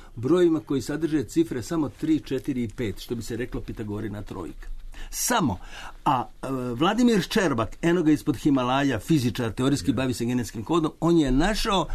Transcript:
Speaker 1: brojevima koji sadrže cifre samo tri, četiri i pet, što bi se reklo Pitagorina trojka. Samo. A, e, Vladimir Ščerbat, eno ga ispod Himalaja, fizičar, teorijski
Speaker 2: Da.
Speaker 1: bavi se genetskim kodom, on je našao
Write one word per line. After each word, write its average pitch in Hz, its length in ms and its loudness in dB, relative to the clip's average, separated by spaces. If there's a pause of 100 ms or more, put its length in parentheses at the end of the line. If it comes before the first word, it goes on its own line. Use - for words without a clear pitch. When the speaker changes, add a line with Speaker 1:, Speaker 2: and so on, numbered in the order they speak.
(160)
Speaker 1:
brojevima 160 440 4
koji 135 220 -2
sadrže 156 420 -2
cifre 165 400 0
samo 160 260 -2
tri, 156 300 0
četiri 131 440 -4
i 117 40 -2
pet, 104 320 -6
što - 160 -6
bi 117 60 -6
se 113 160 -6
reklo 123 240 -6
Pitagorina 104 600 -6
trojka. - 460 -12 (420)
Samo. 175 480 0 (480)
A, 127 220 2 (160)
e, 127 40 -8 (260)
Vladimir 214 480 4
Ščerbat, 143 600 0
eno 170 220 2
ga 156 80 6
ispod 139 260 0
Himalaja, 131 640 2
fizičar, 120 520 2
teorijski 131 400 0
Speaker 2:
Da. 110 40 2
Speaker 1:
bavi 127 180 0
se 117 120 -2
genetskim 120 380 -2
kodom, 156 360 0
on 170 180 4
je 139 140 4
našao 190 640 2